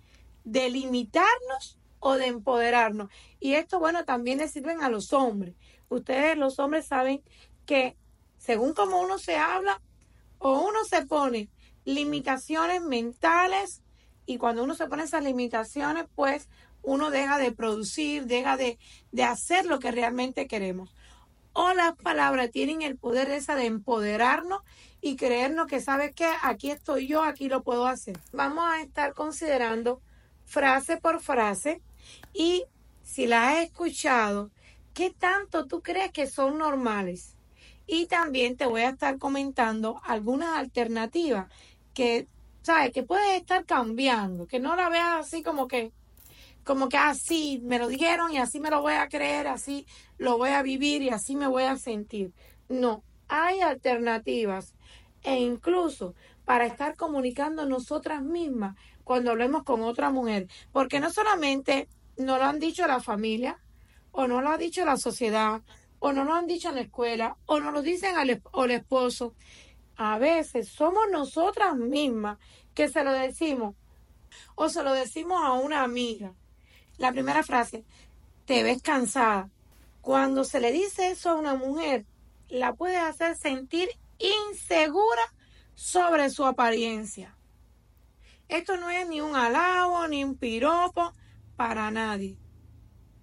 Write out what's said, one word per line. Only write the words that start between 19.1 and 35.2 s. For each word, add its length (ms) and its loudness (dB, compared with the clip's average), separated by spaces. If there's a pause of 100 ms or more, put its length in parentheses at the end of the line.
de 100 0
hacer 440 2
lo 120 0
que 140 -4
realmente 560 -2
queremos. 440 -6 (600)
O 200 4
las 220 4
palabras 560 2
tienen 320 -2
el 140 -4
poder 340 0
esa 240 -2
de 120 0
empoderarnos 960 0 (380)
y 140 -2
creernos 540 0
que, 120 -2
"¿Sabes 360 0
qué? 120 0 (140)
Aquí 300 -2
estoy 340 -4
yo, 160 2
aquí 260 -2
lo 140 0
puedo 240 0
hacer". 320 -4 (140)
Vamos 360 -2
a 120 0
estar 340 -4
considerando 880 -2 (420)
frase 520 2
por 240 0
frase 600 0 (520)
Y 320 2 (380)
si 240 -4
las 300 4
has 80 2
escuchado, 840 0 (440)
¿qué 160 0
tanto 560 0